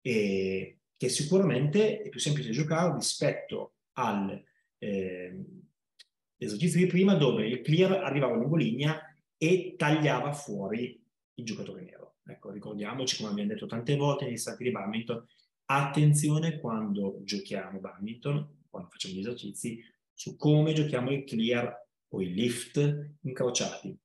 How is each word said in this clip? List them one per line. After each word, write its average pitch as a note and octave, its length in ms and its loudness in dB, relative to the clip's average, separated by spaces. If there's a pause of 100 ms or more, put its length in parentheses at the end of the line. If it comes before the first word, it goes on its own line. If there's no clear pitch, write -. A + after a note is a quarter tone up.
E F#2+ 760 0 (180)
che - 120 0
sicuramente D#3 920 2
è - 80 -10
più B2 100 -10
semplice D3 300 -2
giocare D#3 460 2
rispetto - 800 -4 (180)
al, G2+ 500 -2 (360)
ehm, F#2 680 -6 (920)
esercizio C#3+ 420 0
di F3+ 80 6
prima, F#3 280 6
dove A2+ 320 4
il B2 140 -2
clear F3+ 300 4 (120)
arrivava C#3 320 0
lungolinea C#3 640 2 (380)
e F3+ 400 2
tagliava D3 560 2
fuori G#2 680 -6 (340)
il A#2+ 100 -10
giocatore G2+ 380 -8
nero. - 420 -20
Ecco, - 260 -16
ricordiamoci, G#2+ 680 -6
come A2 120 -6
abbiamo G2+ 240 -2
detto G#2 120 -8
tante A#2 300 -2
volte C#3+ 300 0
negli A#2+ 120 -6
stati - 260 -8
di B2+ 80 0
badminton, A2+ 540 -6 (400)
attenzione D3+ 920 4
quando G#2 640 -2
giochiamo F#2+ 560 -8
badminton, A#2+ 920 -6
quando F#2 200 -14
facciamo - 240 -10
gli F#2 60 -6
esercizi, A2+ 600 -8 (320)
su - 220 -12
come D3+ 380 4
giochiamo C3+ 380 0
il C3+ 120 -2
clear A#2+ 640 0 (220)
o G2+ 120 -4
il F2+ 120 -2
lift C#3+ 800 0 (100)
incrociati. A#2+ 840 -4